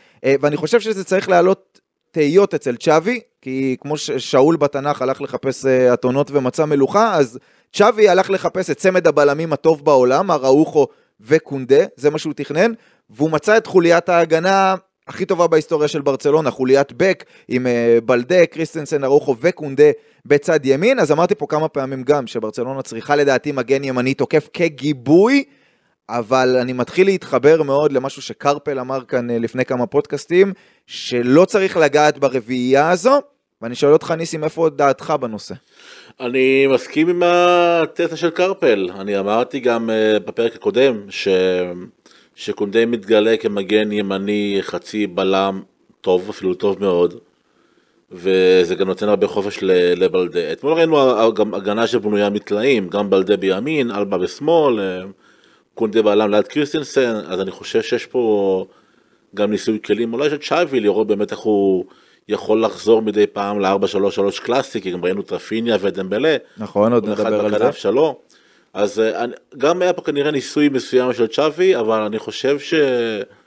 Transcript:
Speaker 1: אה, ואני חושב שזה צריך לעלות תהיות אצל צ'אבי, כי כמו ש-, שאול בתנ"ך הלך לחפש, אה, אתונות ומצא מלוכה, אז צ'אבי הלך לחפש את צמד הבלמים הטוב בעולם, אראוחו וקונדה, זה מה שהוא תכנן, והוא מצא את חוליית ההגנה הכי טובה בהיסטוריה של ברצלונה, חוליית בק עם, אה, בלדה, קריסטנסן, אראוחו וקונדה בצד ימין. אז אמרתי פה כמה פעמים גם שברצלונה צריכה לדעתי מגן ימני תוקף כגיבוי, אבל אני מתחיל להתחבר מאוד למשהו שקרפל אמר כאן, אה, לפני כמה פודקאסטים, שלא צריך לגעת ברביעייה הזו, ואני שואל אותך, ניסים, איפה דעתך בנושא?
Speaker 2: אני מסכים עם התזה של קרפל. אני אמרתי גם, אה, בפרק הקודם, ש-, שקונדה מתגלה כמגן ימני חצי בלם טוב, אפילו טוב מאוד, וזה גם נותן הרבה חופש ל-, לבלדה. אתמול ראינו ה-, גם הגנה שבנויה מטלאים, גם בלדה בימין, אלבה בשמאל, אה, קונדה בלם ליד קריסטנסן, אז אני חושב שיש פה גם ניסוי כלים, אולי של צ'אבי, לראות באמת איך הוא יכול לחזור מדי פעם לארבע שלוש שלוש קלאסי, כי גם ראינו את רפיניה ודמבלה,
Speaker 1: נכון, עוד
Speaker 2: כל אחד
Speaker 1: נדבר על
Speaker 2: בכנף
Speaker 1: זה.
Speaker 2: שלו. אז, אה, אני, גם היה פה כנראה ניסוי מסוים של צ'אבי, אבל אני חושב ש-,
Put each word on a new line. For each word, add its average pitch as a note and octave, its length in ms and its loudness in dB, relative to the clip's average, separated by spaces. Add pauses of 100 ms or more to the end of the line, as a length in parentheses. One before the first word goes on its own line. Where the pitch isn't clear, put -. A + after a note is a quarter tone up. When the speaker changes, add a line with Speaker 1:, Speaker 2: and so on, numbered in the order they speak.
(240)
Speaker 1:
אה, C3+ 180 2
ואני D3 160 0
חושב E3+ 220 0
שזה G3+ 240 -6
צריך F#3+ 260 -2
לעלות F3+ 500 0 (320)
תהיות E3+ 420 2
אצל C3+ 220 -4
צ'אבי, D#3+ 440 0 (220)
כי C3 400 -4
כמו D3 160 -6
ש-, - 140 -8
שאול C3+ 440 2
בתנ"ך C#3+ 460 -2
הלך C3 200 -4
לחפש, C3+ 440 -6
אה, B2+ 280 4
אתונות C3+ 380 0
ומצא C#3 340 0
מלוכה, D#3 500 2
אז B2+ 240 0 (340)
צ'אבי G#3+ 360 4
הלך F#3 200 2
לחפש F#3 400 -4
את C#3+ 80 -4
צמד F#3 300 2
הבלמים D3 460 2
הטוב D3 320 0
בעולם, C#3+ 460 4
אראוחו D3 560 2 (340)
וקונדה, C3+ 640 2 (100)
זה C#3 140 -2
מה D3+ 100 -2
שהוא D3+ 140 -8
תכנן, D#3 380 -2 (380)
והוא C3+ 200 -2
מצא D#3+ 280 0
את A3 100 -2
חוליית E3+ 420 4
ההגנה F3+ 640 2 (320)
הכי - 180 -8
טובה F3 220 2
בהיסטוריה D#3 400 0
של D3 140 -6
ברצלונה, C#3 500 0
חוליית C3+ 420 2
בק F3 300 -2 (240)
עם, B2+ 200 -2
אה, A#2 380 2
בלדה, B2+ 400 2
קריסטנסן, D#3 580 -4
אראוחו C#3 380 2
וקונדה D3 420 0 (420)
בצד D3 400 0
ימין. G#3+ 340 2
אז D3+ 120 2
אמרתי D3+ 240 0
פה D3 140 -6
כמה D#3 180 -2
פעמים C3+ 360 -8
גם C3+ 240 0
שברצלונה B2 540 -8
צריכה A#2+ 340 -4
לדעתי C#3+ 360 2
מגן C3+ 320 -2
ימני C3 300 -2
תוקף D3 400 0
כגיבוי, D#3 920 2 (640)
אבל B2+ 480 0
אני B2+ 160 -4
מתחיל B2+ 340 0
להתחבר D#3 560 2
מאוד C#3+ 280 0
למשהו C3+ 300 -4
שקרפל C#3+ 580 -4
אמר B2+ 240 -6
כאן, A#2+ 280 -4
אה, A#2 80 -2
לפני B2 260 -4
כמה B2 200 -4
פודקאסטים, F3 680 0 (340)
שלא B2+ 580 2
צריך F#3+ 320 0
לגעת D3+ 400 2
ברביעייה C3 720 0
הזו, G3 300 2 (420)
ואני A#2 140 -10
שואל C#3+ 180 4
אותך, D#3+ 180 2
ניסים, E3 320 -6
איפה D#3 260 -2
דעתך C#3+ 500 0
בנושא? A2 360 -10 (640)
Speaker 2:
אני C3 480 2
מסכים C#3+ 420 0
עם F3 160 0
התזה E3+ 920 2
של E3 120 -2
קרפל. D#3+ 600 0 (100)
אני G2 200 -4
אמרתי A2+ 400 -2
גם, A#2 300 -2
אה, A2 300 2
בפרק A2+ 360 -4
הקודם, A2+ 540 0
ש-, - 180 -8 (1080)
שקונדה G#2+ 500 -2
מתגלה A2 520 2
כמגן G#2 540 -2
ימני G2+ 680 -2
חצי - 460 -6
בלם F#2+ 540 -2 (400)
טוב, F#2 280 0
אפילו F#2+ 240 -6
טוב G2 260 -4
מאוד, F2 340 0 (960)
וזה F#2 640 2
גם F#2+ 120 -2
נותן F#2+ 220 -4
הרבה G2+ 180 2
חופש G2+ 360 -6
ל-, F2+ 400 2
לבלדה. F2 480 -2
אתמול C3+ 220 -4
ראינו D#3+ 260 2
ה-, A2+ 320 2
גם G#2+ 220 -2
הגנה G#2 340 -2
שבנויה G#2 420 0
מטלאים, G#2 600 -2
גם G2+ 200 -2
בלדה F#2+ 280 2
בימין, A2+ 540 -2
אלבה G2 260 -4
בשמאל, C#3+ 640 0
אה, F#2 240 -6 (680)
קונדה A2 280 0
בלם G#2 300 2
ליד G#2 160 2
קריסטנסן, C#3+ 680 -2 (120)
אז F#2 140 -6
אני F#2+ 100 -6
חושב - 300 -4
שיש A2+ 240 -4
פה G2+ 600 0 (680)
גם G#2 160 -2
ניסוי G#2+ 340 -2
כלים, A2+ 280 -2
אולי C#3+ 160 -2
של D3 80 -4
צ'אבי, D3 420 -2
לראות G#2 280 0
באמת G#2 240 -2
איך G#2 80 -10
הוא G2 460 0 (440)
יכול G#2+ 340 0
לחזור A2 380 2
מדי G#2 260 0
פעם G2+ 320 -6
לארבע G2 280 0
שלוש G2 280 -2
שלוש G2 240 -2
קלאסי, A#2+ 420 -4
כי F#2 100 -6
גם F2 140 -6
ראינו G2 160 -2
את - 100 -14
רפיניה A2+ 500 -2
ודמבלה, G2+ 560 -2 (200)
Speaker 1:
נכון, G#2+ 360 0
עוד A2 120 0
Speaker 2:
כל G#2 80 -4
אחד G#2 120 -2
Speaker 1:
נדבר G#2+ 200 0
על G#2 60 -2
Speaker 2:
בכנף A2 220 0
Speaker 1:
זה. - 60 -18
Speaker 2:
שלו. C3 400 0 (560)
אז, G2+ 240 -2
אה, A2 240 -2
אני, A#2+ 100 -8 (240)
גם E3 240 0
היה F3+ 120 2
פה F3 80 -12
כנראה D3 300 -4
ניסוי D3 380 0
מסוים B2+ 440 0
של A2+ 140 0
צ'אבי, D#3 480 0
אבל A2 260 0
אני G#2+ 180 -6
חושב C3 400 -4
ש-, C#3+ 140 -8 (720)